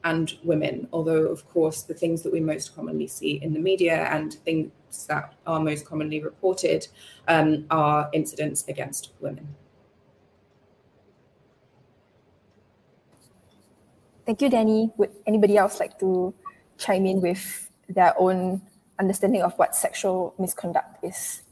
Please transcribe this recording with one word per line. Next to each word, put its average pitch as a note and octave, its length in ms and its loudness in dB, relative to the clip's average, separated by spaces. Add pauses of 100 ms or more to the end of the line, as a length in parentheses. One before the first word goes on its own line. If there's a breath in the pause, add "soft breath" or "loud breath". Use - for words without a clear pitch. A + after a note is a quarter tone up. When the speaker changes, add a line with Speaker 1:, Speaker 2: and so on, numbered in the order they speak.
Speaker 1:
and E3 400 -2
women, - 480 -2
although, D#3+ 360 0
of - 220 -6
course, D#3+ 340 0
the D#3+ 100 -10
things E3 300 -2
that E3 100 -2
we E3 60 0
most D#3 360 -4
commonly D#3 320 -6
see D3 340 -4
in D3+ 120 -4
the D3+ 60 -2
media E3+ 520 2
and D#3 220 -4
things D#3+ 380 -4 (360)
that D3 260 -6 (140)
are D#3+ 120 -2
most D3+ 260 -2
commonly D3+ 340 -6
reported, D#3+ 680 -2 (400 loud breath)
um, D#3 440 4
are D3+ 400 4
incidents D3+ 560 -2
against - 440 -10 (100)
women. D3 260 -10 (4000)
Speaker 2:
Thank A#3 160 0
you, C#4 80 4
Danny. A3 480 4
Would G3+ 140 2 (140)
anybody G#3 320 4
else G3+ 220 2
like - 200 -6
to F#3 340 0 (440 loud breath)
chime F#3+ 280 0
in F#3+ 160 2
with - 500 -4 (160)
their F3+ 320 4
own F#3 420 2 (380)
understanding G3 420 2
of F3 160 -2
what - 180 2
sexual - 640 -2
misconduct - 680 -4
is? - 380 -8 (100)